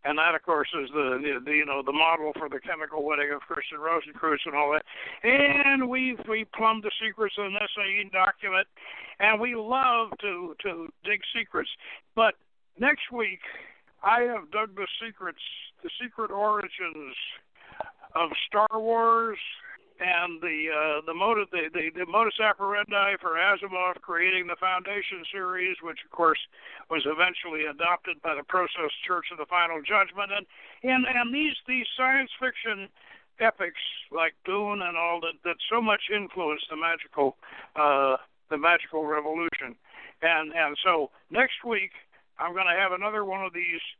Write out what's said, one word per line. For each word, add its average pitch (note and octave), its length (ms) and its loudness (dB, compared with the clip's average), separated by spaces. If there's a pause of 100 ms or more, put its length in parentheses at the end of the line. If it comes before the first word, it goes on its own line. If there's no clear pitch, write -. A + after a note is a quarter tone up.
and D3+ 140 0
that, E3 160 4
of D#3 80 -2
course, D#3 260 0 (140)
is B2+ 100 -8
the, C3 300 0
the, C3+ 220 -4
the, C#3+ 80 -4
you D3+ 120 4
know, C#3 200 -4
the C#3 80 -2
model D#3 440 -2
for D#3 120 -8
the C3+ 100 -8
chemical D#3 460 -8
wedding C#3+ 280 -2
of D3 100 -8
Christian - 360 -10
Rosenkreutz D3+ 680 -2
and D3+ 80 -8
all D3 180 2
that. D3+ 120 0 (380)
And C#4 680 4
we've, B3+ 300 -2 (100)
we A3 160 -2 (120)
plumbed A3 260 2
the G#3 80 -4 (140)
secrets G#3+ 340 -2
of G3+ 60 -2
the G3 60 -4
Nicene G3+ 640 -2
document, F#3+ 540 2 (540)
and G#3+ 200 6
we A#3+ 140 0
love A#3 560 2 (100)
to, F3+ 420 -4
to E3 260 -6 (160)
dig G3+ 160 0 (160)
secrets. - 340 -4 (460)
But A3 180 6 (440)
next C#4 340 0
week, G#3 280 -4 (640)
I A3+ 200 6
have A3 280 -2
dug G#3 240 -2
the G3 140 -4 (160)
secrets, F#3 340 -10 (460)
the E3 60 -8 (120)
secret A3+ 300 -6
origins F#3 840 -2 (1000)
of E3 140 2 (180)
Star G#3 200 4 (120)
Wars A3+ 580 4 (600)
and F3 400 0
the, D#3 260 -2
uh, D#3 400 0
the E3 80 -4
motive, G3+ 380 2
the, D#3+ 200 -2
the, D#3+ 220 -2
the F3+ 160 -4
modus G#3+ 320 4
operandi G3+ 760 2
for E3 180 -2
Asimov F#3 600 2
creating F3+ 480 0
the F3 100 -2
Foundation F#3 720 -2
series, F#3 500 -2
which D#3+ 240 -10
of - 60 -20
course D#3+ 280 4 (520)
was D#3 160 0
eventually D#3+ 640 0
adopted E3+ 500 -2
by D#3+ 140 -2
the C#3+ 80 -6
Process E3+ 480 0 (160)
Church F3 240 -2
of F3 80 -12
the D3+ 80 -6
Final E3+ 320 2
Judgment, G3 560 2
and, G3+ 100 -4 (380)
and, B3+ 240 4
and A#3+ 260 2
these, D4 220 0 (140)
these B3+ 180 0 (100)
science C4 340 4 (100)
fiction A3 480 -4 (500)
epics G3+ 400 0 (320)
like E3 240 0 (100)
Dune G3+ 380 -2
and F3 140 -4
all E3+ 240 0
that, E3 240 -6
that E3+ 120 -2 (140)
so A3+ 100 2
much G#3+ 220 4 (100)
influenced F3 560 -2
the D#3 80 -8
magical, D#3+ 600 0 (400)
uh, C#3 400 6 (340)
the D#3 80 -2
magical D#3+ 480 2
revolution. D3+ 720 -4 (460)
And, D#3 300 2
and D#3 300 0
so D#3+ 280 4 (200)
next A#3+ 340 2
week G#3 280 -2 (460)
I'm E3+ 160 -4
gonna F3+ 220 2
have F#3+ 160 4
another G#3 320 -2
one F#3+ 200 -4
of F3+ 80 -6
these F3 280 -4 (200)